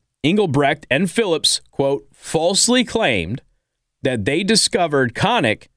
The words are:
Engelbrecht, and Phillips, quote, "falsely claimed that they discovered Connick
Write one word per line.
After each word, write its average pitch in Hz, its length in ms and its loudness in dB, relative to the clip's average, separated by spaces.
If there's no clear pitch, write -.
Engelbrecht, 151 680 0
and 165 220 0
Phillips, 180 500 0
quote, 139 420 -2
"falsely 196 720 0
claimed 120 580 -2
that 123 240 -2
they 147 180 0
discovered 160 720 0
Connick 185 640 0